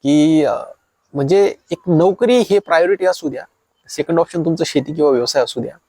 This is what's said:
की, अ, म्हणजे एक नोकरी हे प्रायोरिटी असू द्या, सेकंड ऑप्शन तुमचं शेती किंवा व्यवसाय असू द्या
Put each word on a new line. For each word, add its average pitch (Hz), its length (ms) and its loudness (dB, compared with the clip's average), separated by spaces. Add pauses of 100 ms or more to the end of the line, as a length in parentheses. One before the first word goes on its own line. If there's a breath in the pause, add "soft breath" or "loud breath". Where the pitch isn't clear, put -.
की, 151 420 2
अ, 117 100 0 (580)
म्हणजे 151 420 2 (160)
एक 175 60 -6 (100)
नोकरी 202 500 2 (120)
हे 202 100 2
प्रायोरिटी 185 460 0
असू 175 240 -2
द्या, - 140 -12 (460)
सेकंड 165 300 -2
ऑप्शन 170 260 -2
तुमचं 165 180 -2
शेती 143 300 -4
किंवा 151 180 2
व्यवसाय 123 320 0
असू 120 180 -6
द्या 113 120 -10 (160)